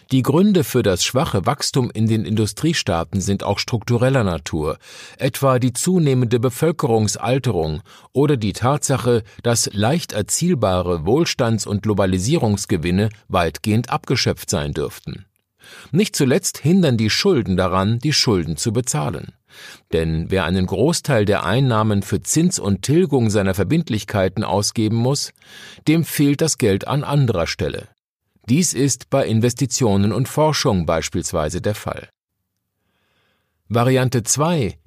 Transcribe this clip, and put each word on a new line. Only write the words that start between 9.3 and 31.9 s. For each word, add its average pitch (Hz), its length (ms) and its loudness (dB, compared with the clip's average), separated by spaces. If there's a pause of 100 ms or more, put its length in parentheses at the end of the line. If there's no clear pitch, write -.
dass 117 280 0
leicht 117 420 -2
erzielbare 92 920 0
Wohlstands- 120 640 0
und 101 160 -4
Globalisierungsgewinne 101 1300 0 (180)
weitgehend 98 640 0
abgeschöpft - 580 -2
sein 73 240 -2
dürften. - 540 -8 (640)
Nicht 196 240 0
zuletzt 139 420 0
hindern 156 400 4
die 107 140 2
Schulden 127 440 2
daran, 95 440 2
die 151 140 0
Schulden 85 440 0
zu 110 160 -2
bezahlen. 127 600 -4 (600)
Denn 80 380 0
wer 95 140 2
einen 92 200 0
Großteil 113 600 0
der 98 180 0
Einnahmen 110 580 2
für - 200 -4
Zins 175 380 0
und 98 220 -2
Tilgung 139 480 2
seiner 98 240 2
Verbindlichkeiten 101 880 -2
ausgeben 107 520 0
muss, 127 360 -2 (560)
dem 156 180 4
fehlt 143 360 2
das 160 160 0
Geld 101 300 2
an 143 160 -2
anderer 113 420 2
Stelle. - 420 -4 (600)
Dies 151 260 2
ist 131 360 -2
bei 135 180 0
Investitionen 110 840 0
und 120 160 -2
Forschung 143 580 0
beispielsweise 82 760 -2
der 104 140 -2
Fall. - 340 -10 (1600)